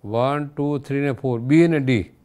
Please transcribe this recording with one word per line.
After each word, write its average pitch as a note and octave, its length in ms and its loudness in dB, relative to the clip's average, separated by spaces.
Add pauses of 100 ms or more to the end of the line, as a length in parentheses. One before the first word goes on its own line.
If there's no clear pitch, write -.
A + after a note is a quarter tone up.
વન, C3+ 420 -2
ટુ, D3 320 -4
થ્રી C#3 200 -6
અને C#3+ 120 -2
ફોર, A#2+ 280 -4
બી D3 240 4
અને E3 160 2
ડી B2+ 260 0 (200)